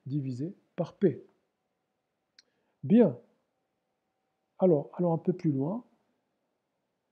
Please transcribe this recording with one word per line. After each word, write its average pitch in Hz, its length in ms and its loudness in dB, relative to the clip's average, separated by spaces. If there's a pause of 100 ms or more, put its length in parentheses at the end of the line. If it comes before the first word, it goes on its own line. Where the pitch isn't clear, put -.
divisé 135 500 -8 (200)
par - 180 -6
P. - 320 0 (1600)
Bien. 170 340 4 (1400)
Alors, 165 340 2
allons 175 180 -2
un 165 60 0
peu 170 160 -4
plus 165 180 -2
loin. 151 320 -4 (1300)